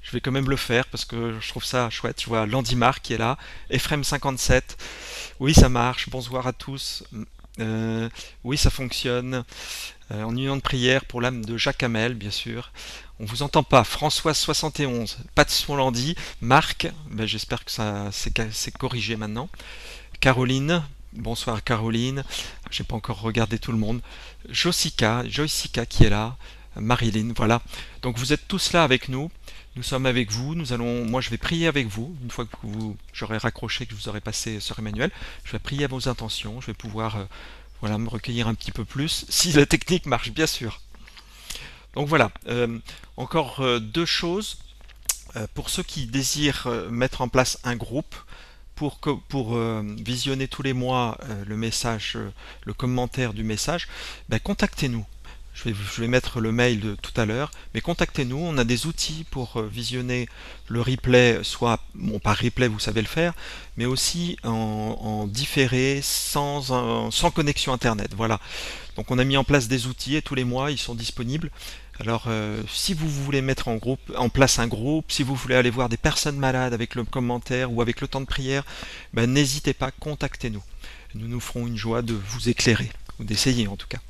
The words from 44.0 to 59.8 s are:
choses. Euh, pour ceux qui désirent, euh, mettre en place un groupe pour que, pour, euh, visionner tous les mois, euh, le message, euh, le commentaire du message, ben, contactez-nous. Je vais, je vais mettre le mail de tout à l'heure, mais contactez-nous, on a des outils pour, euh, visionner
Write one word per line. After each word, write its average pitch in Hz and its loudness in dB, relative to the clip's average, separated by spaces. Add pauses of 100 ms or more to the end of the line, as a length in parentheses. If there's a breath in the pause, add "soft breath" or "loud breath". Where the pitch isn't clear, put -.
choses. 175 -2 (800)
Euh, 110 -4
pour - -6
ceux 185 -2
qui 139 -4
désirent, 135 0
euh, 107 -2
mettre 123 0
en 123 0
place 127 4
un 120 -2
groupe - -6 (600 loud breath)
pour - -4
que, 151 0 (180)
pour, 120 0
euh, 113 0 (180)
visionner 127 -2
tous - -8
les 135 2
mois, 123 0
euh, 101 -8
le 107 -4
message, 113 -2
euh, 104 -6 (340 loud breath)
le 104 -6
commentaire 127 0
du 107 -4
message, 123 -2 (400 loud breath)
ben, 110 2
contactez-nous. 135 0 (480 loud breath)
Je - -12
vais, 110 0
je 101 -4
vais 113 2
mettre 123 2
le 110 2
mail 120 4
de 104 -2
tout - -10
à 117 4
l'heure, 120 0 (240 loud breath)
mais 113 0
contactez-nous, 139 0
on 165 0
a 120 6
des 120 2
outils 160 -4
pour, 127 -4
euh, 110 -2
visionner 123 -2 (400 loud breath)